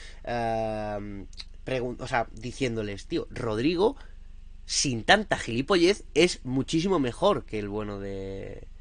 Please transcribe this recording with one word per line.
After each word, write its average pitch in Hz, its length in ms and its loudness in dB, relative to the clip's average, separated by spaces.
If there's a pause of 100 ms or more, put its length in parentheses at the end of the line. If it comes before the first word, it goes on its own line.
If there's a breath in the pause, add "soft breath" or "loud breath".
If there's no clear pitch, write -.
(260 loud breath)
eh, 107 1000 -2 (400)
pregun-, 123 340 -2
o 123 80 -8
sea, 120 260 2
diciéndoles, 113 760 -4
Tío, 160 240 -2
Rodrigo 165 640 2 (720 soft breath)
sin 117 380 0
tanta 196 320 6
gilipollez, 170 640 4 (100)
es 175 300 6
muchísimo 160 560 2
mejor 135 460 2
que 110 120 -4
el 104 120 -2
bueno 104 300 -4
de, 98 680 -8 (140 soft breath)